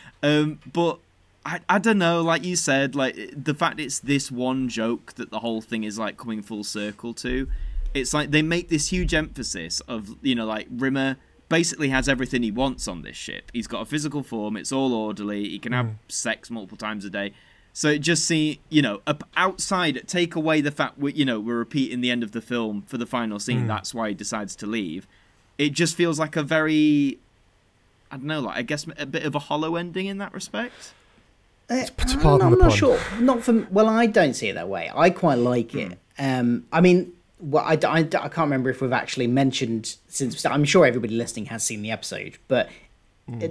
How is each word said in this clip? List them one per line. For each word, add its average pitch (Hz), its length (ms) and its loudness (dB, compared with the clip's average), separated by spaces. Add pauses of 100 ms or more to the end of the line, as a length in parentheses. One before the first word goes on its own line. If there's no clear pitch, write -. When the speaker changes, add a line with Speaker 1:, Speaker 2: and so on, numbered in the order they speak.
(220)
Speaker 1:
Um, 151 380 2 (120)
but 170 280 0 (460)
I, 175 140 -8 (100)
I 196 100 4
don't 214 200 4
know, 170 220 4
like 165 220 2
you 180 120 -2
said, 135 400 2
like, 131 200 0 (200)
the 147 180 -2
fact 151 260 0
it's 139 200 -6
this 139 320 0
one 131 380 -2
joke 113 460 -4
that - 160 -12
the 107 80 -6
whole 113 220 -4
thing 110 220 -6
is, 107 140 -8
like, 107 200 -6
coming 110 240 -8
full 104 220 -8
circle 104 520 -8
to, 127 320 -4 (460)
it's 127 200 -4
like 147 180 -2
they 151 100 4
make 170 280 -2
this 156 220 0
huge 180 220 0
emphasis 107 680 -4
of, 110 400 -10
you 131 140 2
know, 113 100 -2
like, 110 260 -6
Rimmer 135 460 -2 (320)
basically 160 400 0
has 131 200 2
everything 127 340 0
he 110 80 0
wants 127 380 -2
on 87 140 -10
this 55 120 -16
ship. - 380 -12
He's 117 140 -6
got 110 140 -6
a 117 40 -8
physical 147 380 -4
form, 107 340 -4
it's - 160 -8
all 135 200 2
orderly, 104 540 -4
he 92 120 -10
can 117 120 -6
have 123 140 0
Speaker 2:
Mm. 110 100 -6 (140)
Speaker 1:
sex - 420 -4
multiple 107 260 -12
times 107 280 -6
a 104 40 -8
day. 101 220 -4 (400)
So - 180 -2
it 151 100 2
just 156 260 2
see, 156 340 0 (100)
you 151 120 4
know, 104 260 0
up, 147 160 -2 (140)
outside, 180 680 0
take 175 280 -2
away 156 240 2
the 143 120 2
fact 143 260 -4
we, 139 160 -2
you 151 100 2
know, 123 160 0
we're 117 200 -2
repeating 123 420 -2
the 123 100 2
end 120 120 0
of 107 100 -8
the 117 80 -6
film 110 460 -4
for 131 100 -6
the 120 80 -4
final 113 340 -4
scene. 123 260 0
Speaker 2:
Mm. - 20 -2
Speaker 1:
That's 107 260 -4
why 113 160 -2
he 104 60 -4
decides 104 420 -8
to - 80 -12
leave. 98 420 -6 (500)
It 147 120 2
just 160 260 0
feels 165 240 2
like 156 160 -2
a 156 80 0
very, 151 760 4 (920)
I 139 60 -12
don't 131 80 -10
know, 151 160 -2
like, 107 160 -4
I 123 60 -2
guess 147 220 -6 (120)
a 147 80 -8
bit 135 180 -6
of 151 120 -2
a 147 40 0
hollow 156 380 -2
ending 175 300 -6
in 196 100 -6
that 196 160 -10
respect. - 600 -10 (760)
Speaker 3:
Uh, 240 60 0
Speaker 2:
It's 262 160 -2
p-, - 140 -4
to 262 100 0
Speaker 3:
I'm 277 60 0
Speaker 2:
pardon 359 280 8
Speaker 3:
not, 359 80 8
Speaker 2:
the 370 60 6
Speaker 3:
I'm 339 60 10
not - 20 -
Speaker 2:
pun. 208 60 4
Speaker 3:
sure. 269 220 6 (220)
Not 247 220 4
for, 226 280 4
well, 214 160 6
I 226 180 4
don't 180 280 6
see 110 160 -2
it 92 40 -2
that 87 160 -6
way. 85 240 -4
I 160 180 6
quite 160 260 2
like 120 380 2
it. - 220 -6 (200)
Speaker 1:
Hmm. 139 80 -4
Speaker 3:
Um, 123 460 2
I 160 80 4
mean, 180 320 8 (280)
well, 151 280 0
I 165 80 4
d-, - 120 2
I 156 160 4
d-, 151 140 -2
I - 120 -2
can't 165 180 0
remember 135 220 0
if 127 120 -2
we've 127 120 0
actually 123 340 -2
mentioned 120 720 0 (100)
since 131 260 -4
we - 60 -12
start-, 131 160 0
I'm 147 80 4
sure 156 220 8
everybody 117 280 2
listening 113 340 -4
has 117 160 -8
seen 107 200 -6
the 107 80 -6
episode, 101 460 -10 (100)
but 123 220 2 (600)
Speaker 2:
Hmm. 120 100 -10 (120)